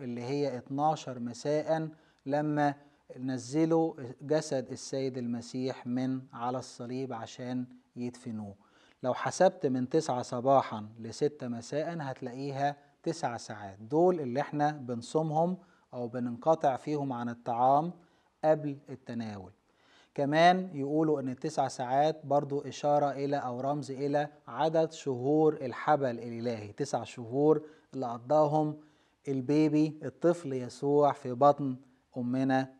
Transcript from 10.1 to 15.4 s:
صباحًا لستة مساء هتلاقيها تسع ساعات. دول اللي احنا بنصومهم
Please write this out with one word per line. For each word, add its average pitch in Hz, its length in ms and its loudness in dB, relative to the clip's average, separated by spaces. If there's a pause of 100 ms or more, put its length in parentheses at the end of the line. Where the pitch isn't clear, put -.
صباحًا 120 680 2 (100)
لستة 127 480 -4
مساء 147 540 -6
هتلاقيها 135 720 -4 (280)
تسع 135 340 -4
ساعات. 104 420 -12
دول 156 400 2
اللي 127 220 -2
احنا 147 300 0
بنصومهم 151 840 -2 (360)